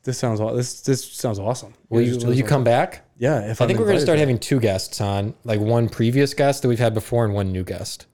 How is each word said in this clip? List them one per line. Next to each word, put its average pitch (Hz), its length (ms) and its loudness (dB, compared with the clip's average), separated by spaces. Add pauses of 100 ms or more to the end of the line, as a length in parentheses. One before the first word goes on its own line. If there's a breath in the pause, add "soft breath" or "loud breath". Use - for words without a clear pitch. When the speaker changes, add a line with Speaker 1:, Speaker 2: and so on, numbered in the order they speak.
Speaker 1:
This 127 160 -6
sounds 113 220 -2
aw-, 110 120 -2
this, 123 280 -4
this - 320 -2
sounds 107 260 -4
awesome. 104 340 -6 (160)
Speaker 2:
Will 117 120 2
Speaker 1:
guys 123 60 2
Speaker 2:
you, 123 60 0
Speaker 1:
just 123 60 -4
do 120 80 -4
Speaker 2:
will 123 40 2
Speaker 1:
this 127 80 2
Speaker 2:
you 131 40 0
Speaker 1:
all - 60 -2
Speaker 2:
come 135 160 2
Speaker 1:
the 117 60 4
time. 123 80 4 (100)
Speaker 2:
back? - 160 -18 (120)
Speaker 1:
Yeah, 120 320 0
if 113 120 -4
Speaker 2:
I - 40 4
Speaker 1:
I'm 117 40 0
Speaker 2:
think 113 100 2
we're 220 60 2
gonna 202 80 2
Speaker 1:
invited - 120 2
Speaker 2:
start 165 120 4
Speaker 1:
back. - 20 2
Speaker 2:
having 131 200 2
two 135 200 0
guests 98 400 0
on, 101 340 -2 (120)
like, 107 160 0
one 113 260 2
previous 127 460 2
guest 139 280 2
that 127 60 0
we've 120 100 2
had 117 160 2
before 117 300 0
and 104 100 0
one 98 200 -2
new 92 100 -4
guest. 92 500 -10